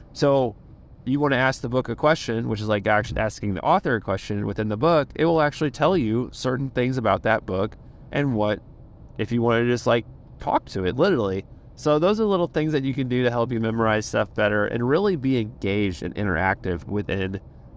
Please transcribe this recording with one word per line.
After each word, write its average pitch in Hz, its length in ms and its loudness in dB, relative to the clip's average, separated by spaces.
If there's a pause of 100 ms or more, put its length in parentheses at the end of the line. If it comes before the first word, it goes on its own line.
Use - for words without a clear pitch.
(140)
So 139 420 2 (480)
you 135 160 0
wanna 139 180 2
ask 131 240 0
the 120 80 -6
book 123 200 -2
a 117 60 -6
question, 123 520 0
which 107 140 -4
is 107 60 -6
like 104 180 0
actually 107 340 2
asking 104 360 -2
the 85 80 -6
author 160 320 2
a 101 60 -2
question 104 440 -4
within 107 240 -2
the 107 80 -2
book, 147 380 2
it 151 100 0
will 165 160 4
actually 147 300 0
tell 160 260 2
you 117 340 0
certain 131 380 -4
things 127 280 -2
about 104 260 2
that 110 200 2
book 98 320 -2 (360)
and 139 240 0
what, 107 240 0 (580)
if 110 140 -4
you 120 100 0
wanna 117 240 2
just, 120 220 0
like, 117 180 2 (340)
talk - 260 0
to 95 200 -4
it, 90 100 0
literally. 120 480 0 (300)
So 151 240 2
those 196 220 2
are 226 60 2
little 185 200 2
things 156 280 -2
that 139 100 0
you 135 100 -2
can 131 140 -2
do 123 160 0
to 120 80 2
help 117 200 0
you 117 80 0
memorize 110 460 2
stuff 110 300 -2
better 104 320 2
and 120 200 -2
really 185 280 2
be 131 240 0
engaged 104 640 -2
and 90 100 -6
interactive 92 720 -2
within 95 540 -4 (380)